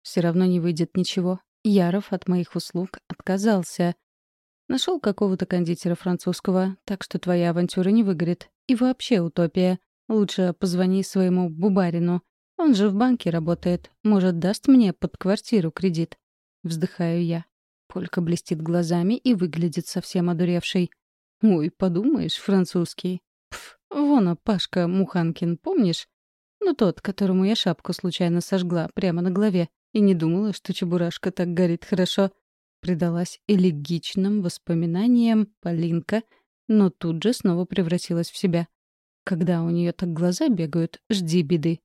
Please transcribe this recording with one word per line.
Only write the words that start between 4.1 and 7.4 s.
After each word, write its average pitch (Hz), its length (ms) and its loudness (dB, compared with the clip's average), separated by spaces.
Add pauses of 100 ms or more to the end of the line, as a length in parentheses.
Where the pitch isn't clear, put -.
Нашел 294 300 -2
какого-то 196 460 0
кондитера 175 500 -2
французского, 185 920 -2
так 190 160 -6
что - 160 -8
твоя 175 320 0